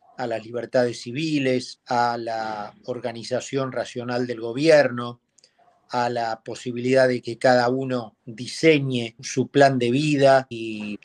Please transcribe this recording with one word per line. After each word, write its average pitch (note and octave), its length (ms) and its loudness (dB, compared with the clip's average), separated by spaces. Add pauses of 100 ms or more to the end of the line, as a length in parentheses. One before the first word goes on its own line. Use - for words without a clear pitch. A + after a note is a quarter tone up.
(180)
a B2+ 100 -6
las A2 180 -6
libertades A#2+ 560 -2
civiles, C3 880 -2
a A#2+ 300 0
la A2 560 -6 (120)
organización B2 840 -6
racional B2 560 -4
del A#2+ 120 -8
gobierno, A#2+ 800 2 (680)
a A#2+ 200 0
la A#2 340 -4
posibilidad B2 640 0
de B2 140 -2
que - 160 -8
cada B2 320 4
uno B2+ 560 -4
diseñe C3 960 0
su B2+ 260 -2
plan C#3 320 6
de A#2+ 100 0
vida C3+ 600 4
y G#2+ 560 -8